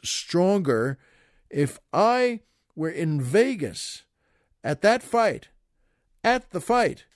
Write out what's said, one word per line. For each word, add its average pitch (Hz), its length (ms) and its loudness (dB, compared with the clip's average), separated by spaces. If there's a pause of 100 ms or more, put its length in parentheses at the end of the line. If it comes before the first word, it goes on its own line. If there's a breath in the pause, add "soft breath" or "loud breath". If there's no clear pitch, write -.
stronger 160 920 0 (540 soft breath)
if 143 300 -2 (120)
I 240 480 2 (360)
were 156 140 -4
in 156 300 -2
Vegas 165 840 -2 (580)
at 139 200 -4
that 233 200 4
fight, 220 460 -2 (720)
at 247 280 0
the - 100 -6
fight, 233 440 0 (120)